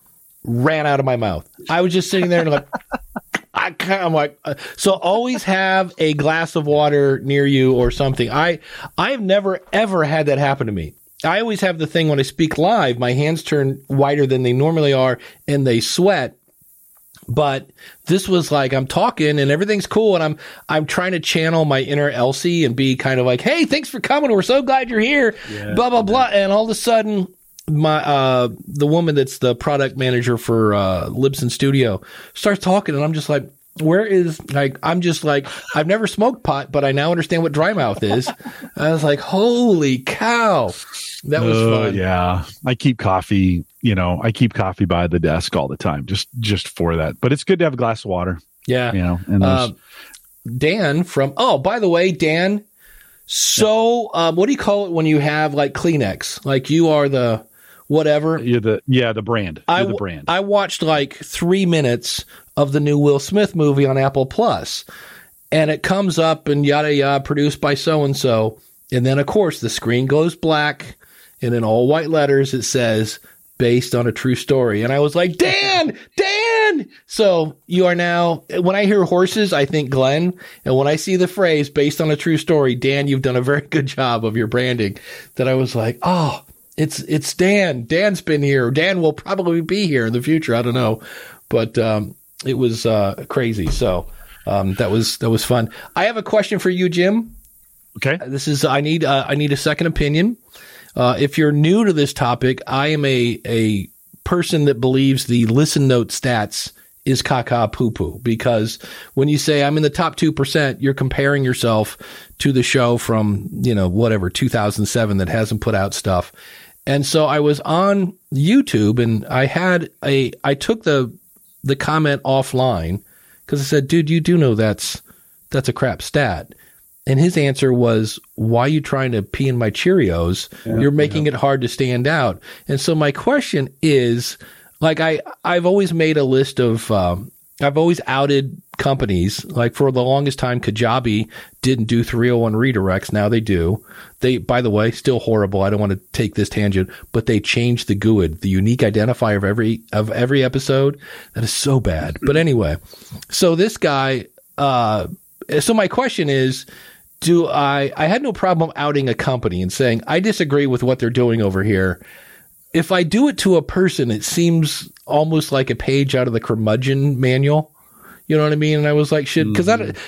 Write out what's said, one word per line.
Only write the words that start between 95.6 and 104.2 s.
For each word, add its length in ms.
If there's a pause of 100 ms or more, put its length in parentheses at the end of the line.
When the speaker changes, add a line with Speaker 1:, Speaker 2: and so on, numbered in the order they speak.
Speaker 1:
I 100
have 120
a 60
question 360
for 100
you, 200
Jim. 460 (600)
Speaker 2:
Okay. 220
Speaker 1:
Uh, 80
this 200
is, 180
I 160
need, 220
uh, 240
I 80
need 160
a 60
second 300
opinion. 480 (600)
Uh, 240
if 180
you're 140
new 340
to 80
this 180
topic, 560
I 200
am 180
a, 400
a 420 (360)